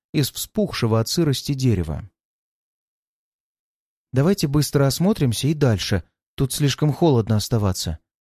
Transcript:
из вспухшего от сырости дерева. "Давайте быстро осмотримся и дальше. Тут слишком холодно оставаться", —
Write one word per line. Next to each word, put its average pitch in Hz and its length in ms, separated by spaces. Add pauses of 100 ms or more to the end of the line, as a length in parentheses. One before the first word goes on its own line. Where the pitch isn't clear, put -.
(120)
из - 180
вспухшего - 680
от 113 80
сырости 147 460
дерева. 104 540 (2000)
"Давайте 156 360
быстро 139 380
осмотримся 139 640
и 165 60
дальше. 120 500 (320)
Тут 135 160
слишком 143 400
холодно 117 440
оставаться", — 98 640 (220)